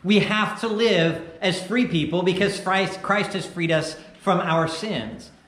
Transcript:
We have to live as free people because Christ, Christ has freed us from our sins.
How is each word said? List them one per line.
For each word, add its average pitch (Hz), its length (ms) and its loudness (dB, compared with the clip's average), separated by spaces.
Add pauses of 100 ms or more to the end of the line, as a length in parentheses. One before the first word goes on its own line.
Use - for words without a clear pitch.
We 196 180 6
have 214 400 0
to 233 80 -2
live 196 600 2 (100)
as 185 240 0
free 240 220 2
people 165 360 0
because 190 380 0
Christ, 190 420 0
Christ 202 320 0
has 180 120 -6
freed 165 240 -4
us 156 260 0 (240)
from 185 200 2
our 160 260 2
sins. 123 640 -6 (180)